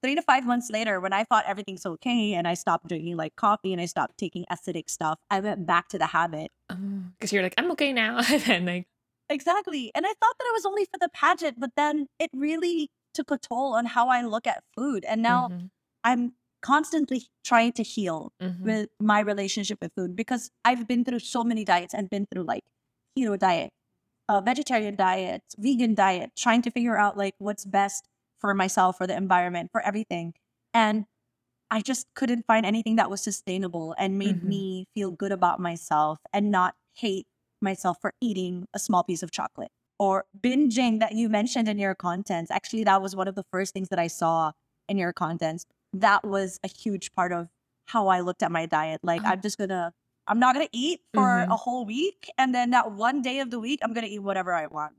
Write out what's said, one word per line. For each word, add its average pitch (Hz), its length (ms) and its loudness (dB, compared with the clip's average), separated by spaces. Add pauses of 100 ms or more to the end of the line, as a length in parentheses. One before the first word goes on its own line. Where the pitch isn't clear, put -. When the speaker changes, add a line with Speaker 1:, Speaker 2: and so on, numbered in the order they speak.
Speaker 1:
three 269 100 0
to 320 80 0
five 262 240 4
months 240 240 0
later, 214 300 -2
when 190 140 -2
I 202 100 2
thought 220 240 4
everything's 190 400 -6
okay 208 480 0
and 170 120 0
I 170 60 0
stopped 170 340 -2
drinking, 170 300 -4
like, 156 180 -6
coffee 202 380 0
and 175 80 -2
I 175 60 -2
stopped - 320 -4
taking 175 320 -6
acidic 170 400 -8
stuff, 160 260 -2 (140)
I 196 80 2
went 196 260 -4
back 175 240 2
to 202 80 -8
the 160 160 2
habit. 165 380 0 (180)
Speaker 2:
Oh, 180 80 -8 (420)
'cause 202 140 -4
you're 202 80 2
like, 185 160 -2
"I'm 339 140 0
okay 285 220 0
now." 233 260 0
<laughs> 240 100 2
And 294 140 4
then, 180 240 2
like 180 200 -4 (420)
Speaker 1:
Exactly. 302 680 -2
And 330 100 0
I 403 40 2 (100)
thought 480 200 4
that 508 60 -6
it 494 60 -2
was 415 140 -2
only 403 180 0
for 370 160 -6
the 349 80 2
pageant, 320 500 0
but 240 200 -6
then 294 300 0 (120)
it 320 140 0
really 311 560 -2 (240)
took - 180 -4
a 285 60 0
toll 254 380 -2
on 233 100 2
how 240 240 2
I 247 140 4
look 226 220 -4
at - 160 -2 (140)
food. 254 300 -2
And 220 160 -2
now 240 260 4
Speaker 2:
Mm-hmm. 180 200 -10 (360)
Speaker 1:
I'm 240 300 2 (280)
constantly 277 680 0 (180)
trying 233 340 6
to 214 40 0
heal 170 580 -4
Speaker 2:
Mm-hmm. 185 240 -6
Speaker 1:
with 220 240 0 (100)
my 214 220 4
relationship 202 600 -2
with 165 140 -8
food 180 220 -4
because 226 340 -4 (140)
I've 240 200 4
been 240 200 2
through 240 140 -2
so 233 260 -2
many 226 180 0
diets 180 300 0
and 202 160 -4
been 202 180 -2
through, 180 160 -6
like, - 220 -6 (520)
keto 208 220 0
diet, 180 320 2 (560)
uh, 202 140 2
vegetarian 220 560 -2
diet, 185 460 0 (140)
vegan 233 380 2
diet, 190 400 2
trying 240 280 4
to 240 80 -2
figure 233 260 0
out, 208 200 2
like, 196 200 -2
what's 202 260 -8
best 196 460 -2 (320)
for 202 120 0
myself, 185 440 2
for 185 100 -4
the 185 80 -2
environment, 180 560 2
for 226 100 -2
everything. 180 520 -4 (400)
And 214 320 2 (640)
I 220 120 -2
just - 340 -4
couldn't 240 320 0
find 220 180 4
anything 220 320 2
that 208 120 4
was 196 120 -6
sustainable 180 760 -4
and 196 200 0
made 196 220 0
Speaker 2:
Mm-hmm. 185 100 -2
Speaker 1:
me 190 440 -4
feel 196 180 -4
good 196 200 -4
about 185 280 2
myself 160 600 0 (140)
and 208 180 2
not 185 240 2 (200)
hate 190 320 -4 (340)
myself 190 400 -2
for - 180 -4
eating 185 540 -4
a 196 60 -6
small 180 240 2
piece 175 200 -4
of 160 80 -10
chocolate. - 400 -8 (280)
Or 190 260 2 (120)
binging 247 640 4
that 214 140 2
you 226 160 2
mentioned 220 400 2
in 208 80 -2
your 196 160 0
contents. 175 580 -2
Actually, - 340 -2
that 196 160 6
was 190 140 -6
one 190 120 -2
of 190 80 -6
the 196 180 -8
first 190 200 -2
things 190 160 -6
that 180 100 0
I 170 80 2
saw 165 440 2 (380)
in 202 80 0
your 175 160 0
contents. 165 520 -4 (280)
That 196 320 4
was 196 380 -2
a 190 40 -6
huge - 460 -8
part 180 180 0
of 170 160 -4 (380)
how 214 220 0
I 185 140 4
looked 180 220 -2
at 170 80 0
my 165 140 0
diet. 160 380 -2
Like, 170 200 0
Speaker 2:
Oh. 202 60 2
Speaker 1:
I'm 190 120 0
just 208 180 -4
gonna, 185 340 -4 (340)
I'm 214 120 2
not 254 160 6
gonna 277 180 0
eat 285 280 -2 (120)
for 220 100 4
Speaker 2:
Mm-hmm. 185 280 4
Speaker 1:
a 226 40 4
whole 240 300 -4
week. 277 520 -4
And 254 160 2
then 247 180 2
that 233 200 4
one 233 300 0
day 254 180 -2
of 254 120 -4
the 240 80 -6
week, 247 240 -4
I'm 226 100 -2
gonna 226 140 -4
eat 208 120 -8
whatever 190 340 -2
I 160 140 0
want. 151 320 -8